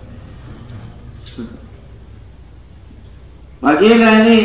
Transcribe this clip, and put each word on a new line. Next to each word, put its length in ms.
Bagi 320
ini, 540